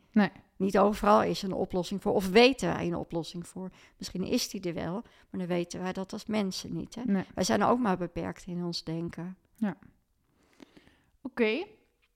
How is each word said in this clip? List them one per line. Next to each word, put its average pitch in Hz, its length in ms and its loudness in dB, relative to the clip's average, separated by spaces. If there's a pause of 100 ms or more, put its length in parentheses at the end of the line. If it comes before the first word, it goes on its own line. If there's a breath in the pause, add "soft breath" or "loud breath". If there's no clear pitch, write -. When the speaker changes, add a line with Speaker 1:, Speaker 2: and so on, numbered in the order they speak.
(120)
Speaker 1:
Nee. 202 180 6 (280)
Speaker 2:
Niet 190 200 2
overal 208 460 6
is 175 180 -2
een 185 120 -4
oplossing 185 480 -4
voor, 208 120 0
of 185 160 0
weten 220 440 6
wij 156 140 -4
een 170 80 -2
oplossing 175 520 -8
voor. 185 220 -12 (280 soft breath)
Misschien 190 260 -6
is - 260 0
die 196 120 -10
er 175 120 -4
wel, 165 200 -4
maar - 460 -10
dan 180 80 -4
weten 175 340 -4
wij 180 120 -4
dat 190 200 -8
als 214 120 -10
mensen 202 480 -4
niet, - 220 -8
hè? 233 100 -10
Speaker 1:
Nee. 196 180 2 (120)
Speaker 2:
Wij 190 80 2
zijn 208 200 2
ook 247 160 4
maar 190 180 2
beperkt 175 480 -6
in 175 180 -6
ons 175 200 -6
denken. 170 540 -8 (180)
Speaker 1:
Ja. 202 220 -4 (1400 soft breath)
Oké. 247 440 0 (500)